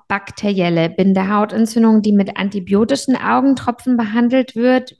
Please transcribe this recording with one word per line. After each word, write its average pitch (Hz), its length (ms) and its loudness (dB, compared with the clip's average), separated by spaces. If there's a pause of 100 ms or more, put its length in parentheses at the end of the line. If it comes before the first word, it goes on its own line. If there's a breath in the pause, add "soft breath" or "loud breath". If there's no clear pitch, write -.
bakterielle 185 800 -2
Bindehautentzündung, 208 1120 2
die 208 100 0
mit 196 260 0
antibiotischen 208 800 -2
Augentropfen 254 840 0
behandelt 240 580 0
wird. 254 440 0